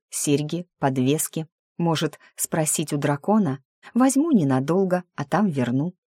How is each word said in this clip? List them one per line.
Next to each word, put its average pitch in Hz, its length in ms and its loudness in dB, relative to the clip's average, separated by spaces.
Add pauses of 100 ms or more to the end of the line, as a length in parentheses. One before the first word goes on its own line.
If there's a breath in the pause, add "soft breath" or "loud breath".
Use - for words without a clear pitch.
(100)
серьги, 151 560 -2 (120)
подвески. 139 680 -2 (320)
Может, 165 400 -2 (180 soft breath)
спросить - 560 -4
у 147 60 -2
дракона? 147 640 0 (320 loud breath)
Возьму 269 380 2
ненадолго, 175 720 2 (100)
а 143 100 -8
там 196 240 0
верну. 139 460 -2 (140)